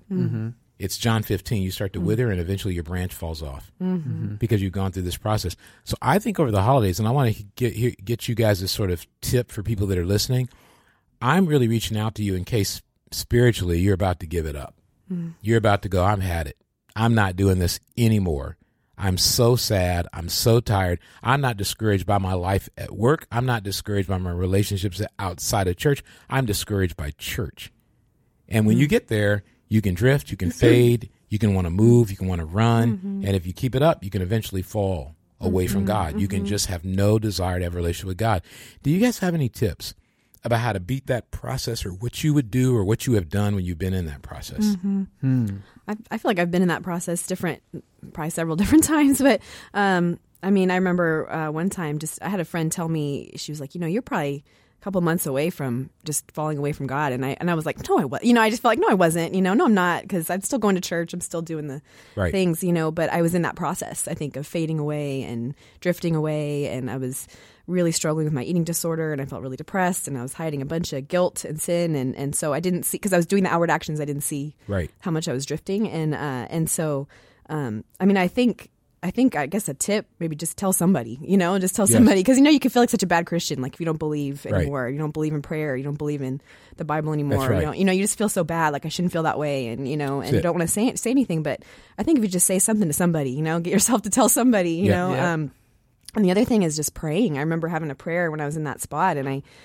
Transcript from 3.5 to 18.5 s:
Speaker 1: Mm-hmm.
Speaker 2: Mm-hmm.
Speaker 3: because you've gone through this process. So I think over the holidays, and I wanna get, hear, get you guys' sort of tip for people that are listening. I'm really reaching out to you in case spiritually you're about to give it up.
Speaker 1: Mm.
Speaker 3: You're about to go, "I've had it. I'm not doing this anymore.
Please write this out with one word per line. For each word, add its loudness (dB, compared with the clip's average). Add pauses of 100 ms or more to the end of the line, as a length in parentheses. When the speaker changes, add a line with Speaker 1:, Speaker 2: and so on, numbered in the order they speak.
Speaker 1:
Mm-hmm. -2
Speaker 2:
Mm-hmm. -6
Speaker 3:
because 0
you've -2
gone -2
through -4
this -6
process. -2 (280)
So -8
I 2
think -2
over 2
the 4
holidays, 4
and 0
I 0
wanna 2 (220)
get, -2
hear, 0 (120)
get -6
you -2
guys' 2
sort -2
of -4 (160)
tip 0
for -8
people -2
that 0
are 0
listening. 0 (720)
I'm 4
really 4
reaching 0
out -2
to -4
you 0
in -2
case -2 (300)
spiritually 2
you're 4
about 2
to -12
give -2
it -6
up. -12 (360)
Speaker 1:
Mm. -6
Speaker 3:
You're 2
about 4
to -6
go, 2
"I've 2
had -2
it. -12 (380)
I'm 2
not 2
doing 4
this 0 (180)
anymore. 2 (400)